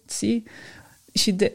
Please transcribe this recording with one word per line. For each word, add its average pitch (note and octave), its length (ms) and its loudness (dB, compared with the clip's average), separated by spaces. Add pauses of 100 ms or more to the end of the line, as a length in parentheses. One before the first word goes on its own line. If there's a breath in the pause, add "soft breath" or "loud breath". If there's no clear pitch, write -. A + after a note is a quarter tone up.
let's - 120 -12
see. A3 300 0 (720 loud breath)
She - 160 2
di-, F#3+ 220 2